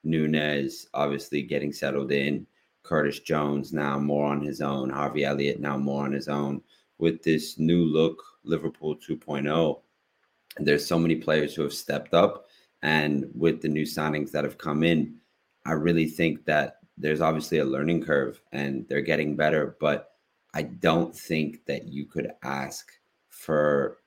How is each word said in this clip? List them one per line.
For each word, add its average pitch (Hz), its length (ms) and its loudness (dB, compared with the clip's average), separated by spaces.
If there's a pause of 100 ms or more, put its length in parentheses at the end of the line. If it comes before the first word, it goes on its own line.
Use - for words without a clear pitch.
Nunez 76 880 0
obviously 71 480 -2
getting 71 320 -2
settled 69 400 -2
in. 71 340 0 (360)
Curtis 73 360 0
Jones 73 540 -2
now 71 260 -2
more 73 280 2
on 71 140 0
his 73 200 -6
own. 69 280 -2
Harvey 71 360 -2
Elliott 71 340 0
now 71 180 -2
more 69 280 -2
on 69 80 -2
his 71 160 -4
own. 71 320 -2 (380)
With 82 220 2
this 78 380 0
new 85 240 6
look, 80 400 2 (220)
Liverpool 78 500 -4
two 78 220 -8
point 71 300 -4
oh, 80 340 2 (760)
there's 73 280 2
so 85 120 2
many 82 180 4
players 78 380 0
who 76 100 -2
have 71 100 -4
stepped - 400 -4
up. 90 320 4 (380)
And 76 500 2
with 82 280 2
the 80 60 -4
new 76 160 0
signings 76 480 -4
that 73 140 -2
have 71 120 -8
come 78 260 0
in, 82 320 2 (520)
I 78 60 0
really 80 340 2
think 78 380 0
that 76 320 0 (200)
there's 76 240 0
obviously 80 380 0
a 71 60 2
learning 73 380 0
curve 67 380 0 (120)
and 69 340 -6
they're 71 140 0
getting 76 340 0
better, 76 440 2
but 71 340 0 (400)
I 78 100 -4
don't 82 520 0
think 78 500 -4
that 69 220 -6
you 71 180 -10
could - 260 -6 (100)
ask 69 500 -8 (380)
for 73 760 0